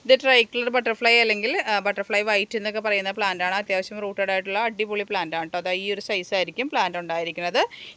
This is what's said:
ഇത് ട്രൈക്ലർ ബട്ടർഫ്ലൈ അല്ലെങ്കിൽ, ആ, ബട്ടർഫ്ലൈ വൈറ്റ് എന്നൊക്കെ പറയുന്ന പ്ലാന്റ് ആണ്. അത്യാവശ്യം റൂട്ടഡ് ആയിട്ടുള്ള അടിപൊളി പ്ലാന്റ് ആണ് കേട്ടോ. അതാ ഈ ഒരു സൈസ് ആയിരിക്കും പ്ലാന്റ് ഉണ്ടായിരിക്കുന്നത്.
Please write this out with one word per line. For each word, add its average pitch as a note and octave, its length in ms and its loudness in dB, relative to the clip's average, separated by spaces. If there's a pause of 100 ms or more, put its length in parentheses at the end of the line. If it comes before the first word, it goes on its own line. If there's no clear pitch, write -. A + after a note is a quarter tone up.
ഇത് B3 160 6
ട്രൈക്ലർ B3 520 4
ബട്ടർഫ്ലൈ A#3 460 2
അല്ലെങ്കിൽ, A3 440 2
ആ, A3 200 -2
ബട്ടർഫ്ലൈ G3+ 420 0
വൈറ്റ് G#3+ 340 0
എന്നൊക്കെ G#3+ 260 -4
പറയുന്ന G3 300 0
പ്ലാന്റ് F#3 320 -2
ആണ്. F#3 120 0
അത്യാവശ്യം G3+ 440 -2
റൂട്ടഡ് G3 300 -4
ആയിട്ടുള്ള F#3+ 320 -2
അടിപൊളി G#3 460 -4
പ്ലാന്റ് E3 280 -2
ആണ് E3 80 -2
കേട്ടോ. E3 140 -6
അതാ F#3 160 -2
ഈ F#3+ 160 -4
ഒരു G3+ 160 -4
സൈസ് G3 280 -4
ആയിരിക്കും F#3 340 -2
പ്ലാന്റ് F#3 300 0
ഉണ്ടായിരിക്കുന്നത്. E3+ 600 -2 (360)